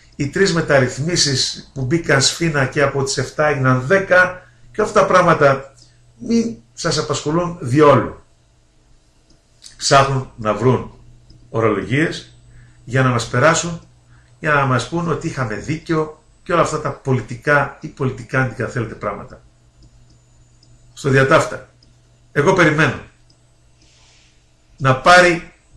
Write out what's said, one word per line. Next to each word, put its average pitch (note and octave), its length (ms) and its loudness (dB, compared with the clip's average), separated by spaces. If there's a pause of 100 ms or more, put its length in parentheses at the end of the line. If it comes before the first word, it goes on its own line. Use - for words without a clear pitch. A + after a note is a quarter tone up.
(160)
οι C#3+ 120 -4
τρεις F#3 260 0
μεταρρυθμίσεις C#3+ 1200 -2
που C3 120 -6
μπήκαν D3 360 0
σφήνα D3 440 -2
και D3 160 -4
από C3+ 220 -2
τις - 140 -6
εφτά D3+ 300 -2
έγιναν C3 380 0
δέκα F3+ 560 2 (300)
και - 100 -4
αυτά G#3 180 0
τα F#3+ 60 4
πράγματα E3 680 4 (440)
μην A#3 380 -2 (180)
σας D#3 240 -4
απασχολούν D#3 640 -4
διόλου. B2+ 640 4 (1500)
Ψάχνουν C3+ 580 2
να G#2+ 180 -2
βρουν A#2 380 0 (580)
ορολογίες A2 880 -2 (460)
για C3 200 0
να B2+ 60 2
μας A#2 180 -2
περάσουν, E3 540 -2 (580)
για D#3 140 -2
να C#3 120 2
μας B2+ 240 -2
πούν E3+ 220 -4
ότι D#3 160 -4
είχαμε A#2 280 -6
δίκιο D#3 680 -6 (200)
και F#3 100 -6
όλα E3 80 2
αυτά D3 200 -4
τα C#3 100 -6
πολιτικά C3 920 -2
ή D#3 60 -12
πολιτικά, C3 540 -6
αν A#2 280 -6
θέλετε, A#2 260 -8
πράγματα. - 460 -12 (1500)
Στο - 160 -6
διατάφτα, C3 600 2 (640)
εγώ D3+ 220 2
περιμένω D3+ 460 2 (1800)
να C3 180 2
πάρει F3 560 4 (260)